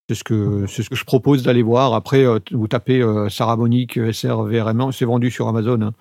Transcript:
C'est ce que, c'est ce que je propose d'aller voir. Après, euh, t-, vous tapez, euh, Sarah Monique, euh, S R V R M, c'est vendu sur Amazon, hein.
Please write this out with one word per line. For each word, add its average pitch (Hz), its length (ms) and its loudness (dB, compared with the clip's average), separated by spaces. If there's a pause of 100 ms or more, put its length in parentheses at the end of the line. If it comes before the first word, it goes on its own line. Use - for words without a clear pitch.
C'est 113 80 -4
ce - 80 -14
que, 101 420 0
c'est 107 160 -6
ce - 80 -8
que 131 60 -6
je - 80 -8
propose 135 380 2
d'aller 123 200 2
voir. 120 320 2
Après, 135 300 2
euh, 117 140 4
t-, - 160 -8
vous 110 140 -2
tapez, 131 320 0
euh, 107 280 0
Sarah 113 280 0
Monique, 120 420 0
euh, 113 100 0
S 113 180 -4
R 117 160 -2
V 110 180 0
R 107 100 -2
M, 123 220 0
c'est 131 120 -2
vendu 120 260 0
sur 113 180 -4
Amazon, 113 340 0
hein. 110 180 -4